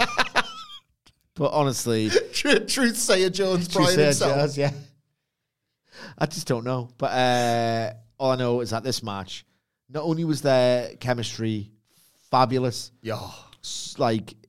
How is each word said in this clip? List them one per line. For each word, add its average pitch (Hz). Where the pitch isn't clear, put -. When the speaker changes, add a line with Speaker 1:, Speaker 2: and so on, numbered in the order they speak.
Speaker 1:
<laughs> -
Speaker 2:
but -
honestly, 117
Speaker 1:
Tr-, 277
truth 240
sayer 190
Jones, 185
Speaker 2:
Truth -
Speaker 1:
Brian 180
Speaker 2:
sayer 151
Speaker 1:
himself. 139
Speaker 2:
Jones, 143
yeah. 143
I 156
just -
don't 117
know. 123
But, 131
uh, 117
all 135
I 127
know 123
is 107
that 113
this 127
match, 98
not 147
only 165
was 151
their 123
chemistry 113
fabulous, 127
Speaker 3:
Yeah. 110
Speaker 2:
s-, -
like, 113